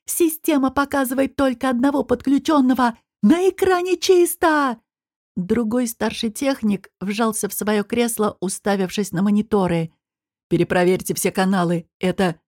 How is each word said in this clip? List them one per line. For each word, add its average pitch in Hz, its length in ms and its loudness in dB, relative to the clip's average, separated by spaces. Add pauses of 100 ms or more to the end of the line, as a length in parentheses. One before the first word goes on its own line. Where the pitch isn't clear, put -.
Система 302 640 0
показывает 269 680 -2
только 262 340 0
одного 262 320 0
подключённого! 262 960 0 (240)
На 349 260 4
экране 370 480 0
чисто!» 320 840 2 (580)
Другой 220 500 -2
старший 226 440 -6
техник 220 600 -2 (100)
вжался 214 480 -4
в - 60 -10
своё 208 300 -2
кресло, 233 560 -2
уставившись 196 720 -4
на 170 100 -2
мониторы. 196 680 0 (580)
«Перепроверьте 175 640 0
все 180 160 -2
каналы. 175 560 0 (140)
Это, 185 360 -2 (120)